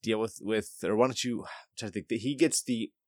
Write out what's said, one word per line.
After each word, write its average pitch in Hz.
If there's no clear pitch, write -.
deal 110
with, 110
with, 107
or 98
why 120
don't 127
you," 120
I'm -
trying 107
to -
think, 101
that 101
he 135
gets 156
the 117